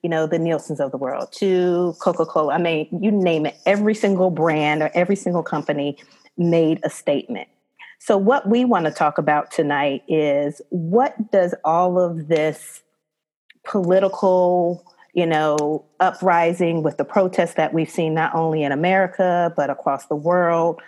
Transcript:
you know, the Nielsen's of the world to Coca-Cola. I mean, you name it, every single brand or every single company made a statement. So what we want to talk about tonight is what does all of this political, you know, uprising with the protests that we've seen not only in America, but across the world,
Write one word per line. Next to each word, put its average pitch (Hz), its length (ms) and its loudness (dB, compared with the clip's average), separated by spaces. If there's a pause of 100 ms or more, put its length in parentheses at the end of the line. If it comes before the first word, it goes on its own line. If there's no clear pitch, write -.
you 175 80 -4
know, 160 160 0
the 170 120 -2
Nielsen's 160 420 -4
of 135 100 -2
the 135 80 -10
world 131 360 -8
to 180 640 0
Coca-Cola. 160 540 0
I 165 40 0
mean, 165 300 -2 (120)
you 202 120 0
name 170 340 0
it, 143 180 -6
every 208 300 2
single 190 360 0
brand 156 520 0
or 151 120 -2
every 180 220 2
single 175 260 -2
company 147 540 -4 (400)
made 165 460 2
a 160 80 -4
statement. - 580 -6 (520)
So 214 160 0
what 196 320 2
we 240 160 2
want 202 220 2
to 151 60 0
talk 151 260 0
about 151 320 0
tonight 143 560 0
is 147 600 0
what 202 640 -2
does 180 220 2 (100)
all 180 340 2
of 165 300 -2
this 156 540 -2 (840)
political, 180 1200 2 (300)
you 170 120 0
know, 151 580 0 (160)
uprising 175 840 0
with 156 140 -2
the 143 80 -4
protests 185 500 0
that 160 200 0
we've 165 160 0
seen 160 240 -2
not 160 200 -2
only 160 280 0
in 143 100 -2
America, 180 840 0
but 143 140 -2
across 139 360 -4
the 151 100 -4
world, 170 720 0